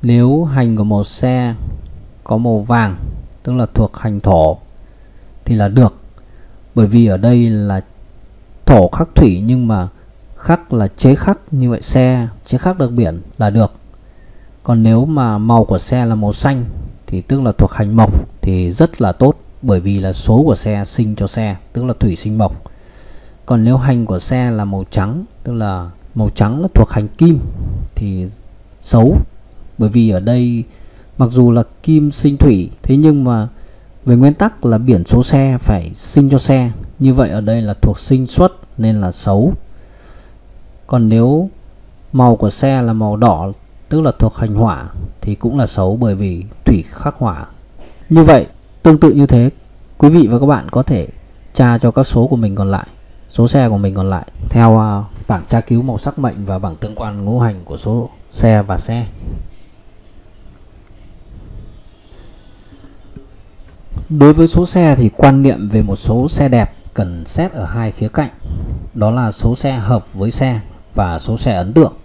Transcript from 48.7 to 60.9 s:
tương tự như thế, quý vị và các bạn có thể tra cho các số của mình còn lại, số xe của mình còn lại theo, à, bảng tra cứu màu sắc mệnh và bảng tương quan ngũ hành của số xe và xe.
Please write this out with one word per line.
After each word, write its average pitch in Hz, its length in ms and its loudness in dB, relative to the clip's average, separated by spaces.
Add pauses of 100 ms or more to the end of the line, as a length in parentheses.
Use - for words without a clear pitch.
tương 160 160 6
tự 151 140 6
như 143 140 4
thế, 127 240 4 (480)
quý 147 100 6
vị 160 180 6
và 117 120 0
các 135 80 0
bạn 123 240 0
có 123 120 0
thể 107 260 -2 (460)
tra 120 240 4
cho 120 120 2
các 131 140 2
số 120 220 0
của 135 100 0
mình 107 180 -2
còn 98 160 -2
lại, 98 160 -4 (440)
số 117 180 2
xe 131 200 2
của 107 80 0
mình 98 180 -2
còn 95 160 -2
lại 95 160 -6 (220)
theo, 113 300 4
à, 104 260 -2 (240)
bảng 92 180 -4
tra 117 140 0
cứu 117 220 -2
màu 123 160 -4
sắc 143 200 -8
mệnh 101 260 -6
và 95 140 -6
bảng 92 180 -8
tương 107 180 -12
quan 104 300 -10
ngũ 113 160 -2
hành 101 240 -4
của 71 140 -14
số 117 320 -6 (200)
xe 110 320 2
và 98 160 -4
xe. 117 280 -6 (4000)